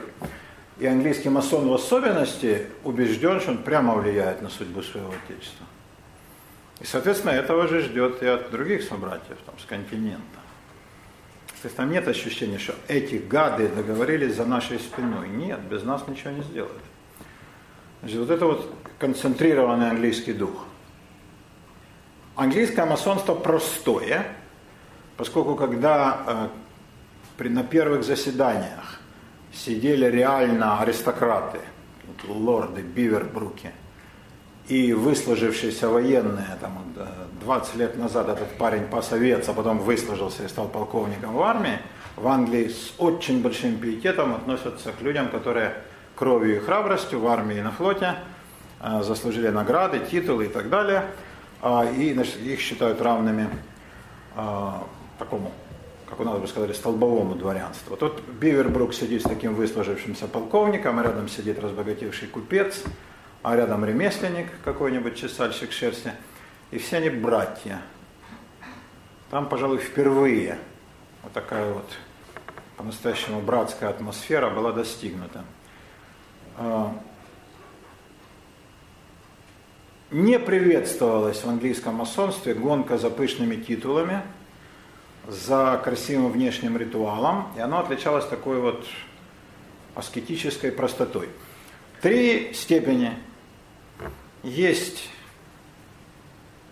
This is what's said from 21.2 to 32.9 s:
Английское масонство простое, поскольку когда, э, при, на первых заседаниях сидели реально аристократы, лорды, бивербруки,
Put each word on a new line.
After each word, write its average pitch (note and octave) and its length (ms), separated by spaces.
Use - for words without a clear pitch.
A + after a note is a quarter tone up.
Английское E3 500
масонство E3+ 500
простое, D#3 920
поскольку C#3+ 380
когда, C3+ 720
э, A2 220
при, B2 120
на B2 140
первых D3 420
заседаниях B2 960
сидели B2+ 580
реально A#2+ 720
аристократы, A2+ 800
лорды, G#2 540
бивербруки, G2+ 880